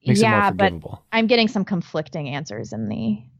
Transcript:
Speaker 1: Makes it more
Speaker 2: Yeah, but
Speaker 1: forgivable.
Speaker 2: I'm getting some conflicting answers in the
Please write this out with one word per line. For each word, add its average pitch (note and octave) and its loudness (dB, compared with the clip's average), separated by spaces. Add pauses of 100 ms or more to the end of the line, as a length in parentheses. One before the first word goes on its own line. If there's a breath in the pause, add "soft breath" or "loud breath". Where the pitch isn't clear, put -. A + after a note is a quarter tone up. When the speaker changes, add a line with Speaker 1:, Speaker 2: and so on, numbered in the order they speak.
Speaker 1:
Makes G#3 4
it A3 6
more A3 4
Speaker 2:
Yeah, G3+ 4
but F#3 0
Speaker 1:
forgivable. E3+ -4
Speaker 2:
I'm A3+ 2
getting A#3 4
some G3+ -2
conflicting D#3+ -6
answers A#2 -10
in G#3+ -6
the G#3+ -4 (180)